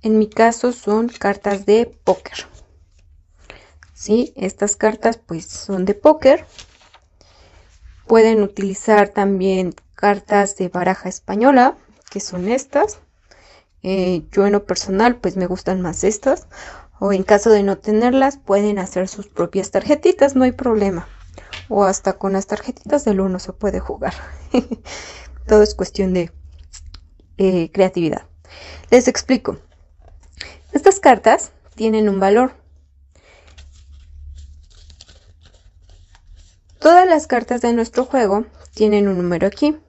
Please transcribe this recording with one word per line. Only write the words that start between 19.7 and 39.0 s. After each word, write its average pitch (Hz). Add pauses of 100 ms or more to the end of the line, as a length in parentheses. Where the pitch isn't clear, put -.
no 254
hay 254
problema. 202 (640)
O 202
hasta 190
con 190
las 196
tarjetitas -
del 196
uno 185
se -
puede 185
jugar. - (360)
<laughs> -
Todo 214
es 208
cuestión 185
de, 175 (1040)
eh, 185
creatividad. 185 (680)
Les 247
explico. - (1120)
Estas 381
cartas 240 (240)
tienen 220
un 196
valor. 226 (4000)
Todas 349
las 311
cartas 240
de 233
nuestro 233
juego 226 (280)
tienen 208